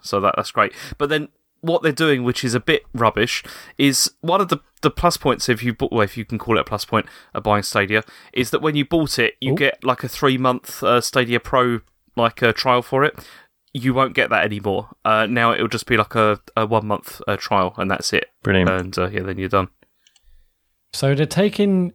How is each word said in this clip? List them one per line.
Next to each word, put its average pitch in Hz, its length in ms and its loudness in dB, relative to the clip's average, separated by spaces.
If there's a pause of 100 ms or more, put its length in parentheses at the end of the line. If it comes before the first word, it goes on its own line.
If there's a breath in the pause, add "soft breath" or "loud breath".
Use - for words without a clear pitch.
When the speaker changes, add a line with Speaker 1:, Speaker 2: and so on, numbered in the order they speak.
Speaker 1:
so - 180 -2
that, 95 160 2
that's - 160 -4
great. 104 220 0 (240 loud breath)
But 147 100 -2
then 151 220 -2 (320)
what 165 200 0
they're 156 120 0
doing, 143 320 0
which 123 180 -2
is 120 100 -2
a 123 60 2
bit - 240 -2 (100)
rubbish, 117 480 0 (360 loud breath)
is 139 420 2
one 175 220 2
of 180 80 -2
the, 151 80 0 (240)
the 151 100 4
plus 175 240 0
points, 123 320 -2
if 113 160 0
you 120 100 -2
bought, - 200 -4
well, 113 80 2
if 101 160 -2
you 110 80 -8
can 113 120 -8
call 110 200 0
it - 40 2
a - 40 -2
plus 107 180 -6
point, 107 220 -2 (280 loud breath)
of 107 100 -6
buying 104 200 2
Stadia, 107 400 0 (300 loud breath)
is 123 160 -2
that - 120 0
when 151 140 0
you 143 80 2
bought 156 340 0
it, 117 220 0
you 131 140 -2
Speaker 2:
Ooh. - 20 0
Speaker 1:
get, - 260 0
like, 127 220 -2
a 127 60 -6
three-month, 131 760 -2
uh, 120 160 4
Stadia 120 400 0
Pro, 123 400 0 (380)
like, 117 260 0
uh, 117 80 4
trial 123 300 2
for 135 240 0
it. 151 120 -2 (540 loud breath)
You 127 220 0
won't 131 220 0
get 123 160 2
that 98 140 2
anymore. 101 440 -4 (160)
Uh, 110 220 2
now 117 260 2
it'll 113 140 0
just 110 180 -6
be, 127 100 0
like, 110 200 0
a, 107 240 2 (180)
a 110 80 0
one-month, 107 640 -2
uh, 104 100 -2
trial, 92 400 0
and 95 140 -2
that's - 220 -4
it. - 120 0 (160)
Speaker 3:
Brilliant. 95 260 4
Speaker 1:
And, 92 300 -2
uh, 90 120 -2
yeah, 101 120 -6
then 92 160 -6
you're 95 100 -4
done. 92 200 0 (1200)
Speaker 2:
So 139 220 0
they're 147 140 0
taking 196 680 0